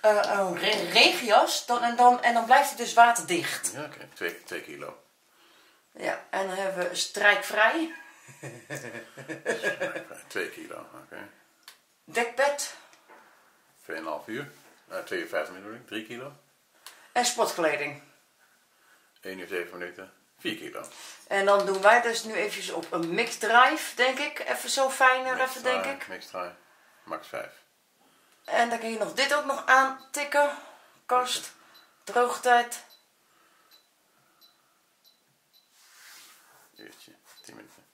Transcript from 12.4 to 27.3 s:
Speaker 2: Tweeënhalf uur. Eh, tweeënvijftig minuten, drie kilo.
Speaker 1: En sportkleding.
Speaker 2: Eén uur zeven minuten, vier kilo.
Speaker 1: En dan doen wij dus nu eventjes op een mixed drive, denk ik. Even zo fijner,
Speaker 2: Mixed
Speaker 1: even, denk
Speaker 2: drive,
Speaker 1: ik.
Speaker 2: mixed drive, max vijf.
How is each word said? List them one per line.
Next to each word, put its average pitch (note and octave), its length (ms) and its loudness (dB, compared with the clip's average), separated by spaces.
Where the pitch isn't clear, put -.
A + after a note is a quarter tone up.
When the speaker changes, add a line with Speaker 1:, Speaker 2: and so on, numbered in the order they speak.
Speaker 2:
Tweeënhalf D#2+ 440 -10
uur. C#3 240 -10
Eh, F#2 120 -12
tweeënvijftig F2 560 -6
minuten, G#2+ 300 -16
drie A2 200 -10
kilo. B2 260 -14
Speaker 1:
En A#3+ 140 0
sportkleding. D#3 760 -2
Speaker 2:
Eén F#2+ 180 -12
uur F2 80 -12
zeven F2+ 300 -6
minuten, F2+ 360 -14
vier - 180 -6
kilo. - 260 -12
Speaker 1:
En G3 180 0
dan G3+ 200 4
doen F#3+ 160 -2
wij A3+ 200 8
dus A3+ 220 -2
nu A3 100 -10
eventjes G3 380 -6
op E3 200 -8
een E3+ 220 -4
mixed A3+ 260 -4
drive, B3+ 560 4
denk B3+ 240 0
ik. D4 200 -6
Even B3 300 -6
zo C4+ 200 0
fijner, C4 460 2
Speaker 2:
Mixed C4 140 0
Speaker 1:
even, B3 140 -10
denk B3+ 200 0
Speaker 2:
drive, - 140 -6
Speaker 1:
ik. - 100 -14
Speaker 2:
mixed - 240 -14
drive, F2 240 -8
max - 240 -10
vijf. - 340 -12